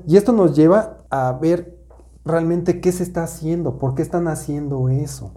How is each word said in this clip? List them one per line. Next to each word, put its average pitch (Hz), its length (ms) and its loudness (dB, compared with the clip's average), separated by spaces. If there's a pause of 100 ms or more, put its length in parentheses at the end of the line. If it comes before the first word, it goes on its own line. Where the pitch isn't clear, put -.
y 165 100 6
esto 202 160 4
nos 175 220 4
lleva 175 540 4
a 131 240 0
ver 165 460 -2 (460)
realmente 170 540 0
qué 180 120 0
se 180 120 -2
está 170 200 -4
haciendo, 160 560 -4
por 131 160 -2
qué 151 60 -4
están 170 260 -2
haciendo 147 640 -4
eso. 131 480 -4